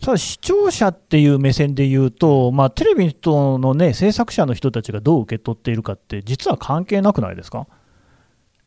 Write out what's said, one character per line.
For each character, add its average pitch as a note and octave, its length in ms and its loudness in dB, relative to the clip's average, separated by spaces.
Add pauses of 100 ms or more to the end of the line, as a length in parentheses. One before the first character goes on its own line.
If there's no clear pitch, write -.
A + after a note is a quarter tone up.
た C4 100 0
だ G3+ 40 2
視 - 220 -6
聴 G4 320 0
者 - 160 0
っ F3 100 -2
て - 220 0
い D3 80 6
う C#3+ 100 4
目 C3+ 160 2
線 C#3+ 220 0
で C#3 120 0
言 C3+ 180 2
う B2 60 0
と、 C#3 400 2
ま C#3 120 2
あ、 C3 80 2
テ - 140 -4
レ G#4+ 100 4
ビ G3 100 2
の D#3 60 0
人 C#3 480 0
の C3 160 0
ね、 D#3 180 2
制 G3+ 200 0
作 A#3 200 -4
者 E3+ 140 0
の A#2+ 80 -2
人 C3 160 -2
た A2+ 100 -6
ち A2 100 -10
が G#2 80 -8
ど C#3+ 200 2
う - 60 0
受 A2+ 120 -8
け - 60 -8
取 A2+ 120 -6
っ - 60 -20
て - 80 -6
い A2+ 60 -2
る A2 80 -6
か G2+ 100 -8
っ - 20 -8
て - 280 -12
実 C3 260 -6
は - 80 -2
関 E3 280 -6
係 G3 180 -2
な G3+ 100 2
く C3 80 0
な F#2 100 -6
い F2+ 40 -14
で F2+ 80 -16
す - 80 -18
か？ A#2+ 160 -10 (1000)